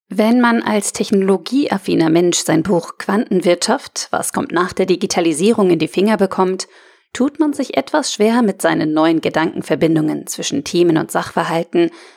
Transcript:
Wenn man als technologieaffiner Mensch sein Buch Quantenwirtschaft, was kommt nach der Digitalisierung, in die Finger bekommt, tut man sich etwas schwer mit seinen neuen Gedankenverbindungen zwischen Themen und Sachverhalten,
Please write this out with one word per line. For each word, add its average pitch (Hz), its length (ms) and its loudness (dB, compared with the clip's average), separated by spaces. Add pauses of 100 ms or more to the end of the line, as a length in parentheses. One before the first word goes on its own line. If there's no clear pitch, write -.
Wenn 214 320 2
man 233 200 2
als 208 320 -2
technologieaffiner 196 1160 0
Mensch 175 280 2
sein 160 260 0
Buch 175 340 -2
Quantenwirtschaft, 196 1120 -2
was - 220 -4
kommt - 180 -4
nach 180 220 -2
der 185 140 0
Digitalisierung, 185 840 2
in 165 80 2
die 156 80 0
Finger 214 300 2
bekommt, 185 500 -2 (460)
tut 277 260 -2
man 302 140 0
sich 285 240 -6
etwas - 360 -2
schwer 226 300 2
mit 190 180 0
seinen 160 320 0
neuen 160 280 2
Gedankenverbindungen 156 1080 0
zwischen - 380 -6
Themen 170 340 2
und 156 140 -6
Sachverhalten, 170 800 -2 (240)